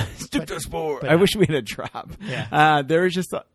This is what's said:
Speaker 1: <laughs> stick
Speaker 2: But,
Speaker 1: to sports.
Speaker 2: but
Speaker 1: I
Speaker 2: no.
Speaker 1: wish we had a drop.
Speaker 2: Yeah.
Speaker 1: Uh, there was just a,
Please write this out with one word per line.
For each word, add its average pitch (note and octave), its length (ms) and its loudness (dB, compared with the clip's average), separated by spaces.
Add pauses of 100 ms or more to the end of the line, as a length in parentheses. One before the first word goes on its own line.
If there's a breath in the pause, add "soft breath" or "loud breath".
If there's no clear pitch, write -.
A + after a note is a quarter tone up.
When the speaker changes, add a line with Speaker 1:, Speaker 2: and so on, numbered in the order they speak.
Speaker 1:
<laughs> - 160 -6
stick - 240 -6
Speaker 2:
But, D3+ 60 -8
Speaker 1:
to E3+ 120 -8
sports. D#3 420 -6
Speaker 2:
but C#3 100 2
Speaker 1:
I - 20 6
Speaker 2:
no. E3+ 80 8
Speaker 1:
wish G3+ 140 4
we G3 100 4
had D#3 100 0
a C3 60 0
drop. - 480 -10 (120)
Speaker 2:
Yeah. C3 300 -6
Speaker 1:
Uh, D3+ 300 4
there D#3 220 2
was F3+ 100 2
just F3+ 200 -4
a, D3 100 -6 (120)